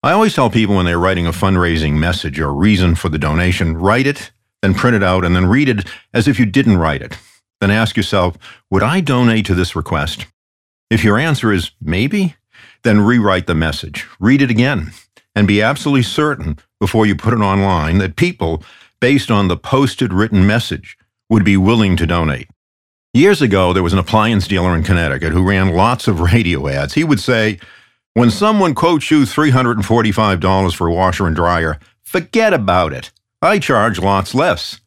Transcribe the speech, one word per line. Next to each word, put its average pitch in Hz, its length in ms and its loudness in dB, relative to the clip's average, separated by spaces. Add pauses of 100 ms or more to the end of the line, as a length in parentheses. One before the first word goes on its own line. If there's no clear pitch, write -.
I 139 100 2
always 214 220 2
tell 123 160 2
people 104 260 0
when 92 100 2
they're 87 120 0
writing 87 280 0
a 82 60 -2
fundraising 87 600 0
message 78 440 -2
or 73 160 -4
reason 90 400 2
for 85 140 -4
the 78 100 -4
donation, 82 580 -2
write 107 300 0
it, 143 240 -6 (320)
then 98 120 0
print 120 220 0
it 98 60 2
out, 92 220 0
and 87 120 0
then 90 100 2
read 131 220 2
it 104 180 -2 (280)
as 120 140 2
if 147 100 0
you 120 80 2
didn't 107 320 2
write 78 240 -2
it. - 140 -16 (440)
Then 98 100 0
ask 107 260 0
yourself, 92 400 -2 (340)
"Would 95 120 0
I 156 180 0
donate 123 460 0
to 92 80 0
this 87 200 -2
request?" 78 520 -6 (640)
If 113 120 2
your 107 160 2
answer 139 340 0
is 87 180 -2 (120)
maybe, 147 540 -2 (460)
then 104 180 4
rewrite 101 460 2
the 87 80 -2
message, 78 520 -6 (140)
read 131 200 2
it 135 100 0
again, 113 420 -2 (420)
and 101 140 2
be 101 120 2
absolutely 135 420 0
certain 113 560 -4 (220)
before 110 240 2
you 101 120 0
put 117 180 -2
it 113 60 -2
online 95 580 0
that 95 180 -2
people, 82 460 -2 (380)
based 131 300 2
on 101 180 2
the 87 80 0
posted 131 560 -2
written 101 340 2
message, 104 500 -2 (320)
would 107 160 4
be 98 120 4
willing 98 400 2
to 85 100 -2
donate. 78 420 -2 (640)
Years 160 300 4
ago, 95 300 2
there 92 100 0
was 85 100 0
an 95 60 2
appliance 107 480 0
dealer 90 300 0
in 82 80 -2
Connecticut 80 480 -2
who 87 100 0
ran 95 280 0
lots 104 360 0
of 90 140 -2
radio 87 480 0
ads. 69 260 -6
He 156 100 0
would 139 160 0
say, 110 380 -2 (560)
"When 117 160 4
someone 196 440 0
quotes 160 360 0
you 151 160 4
three 151 240 0
hundred 123 260 2
and 104 80 -4
forty-five 107 560 0
dollars 95 340 0
for 85 120 -4
a 82 60 0
washer 92 340 -2
and 80 80 -2
dryer, 82 440 -2 (260)
forget 214 500 -2
about 90 380 0
it. - 180 -14 (320)
I 202 160 2
charge 113 400 0
lots 95 360 -2
less." 139 520 -4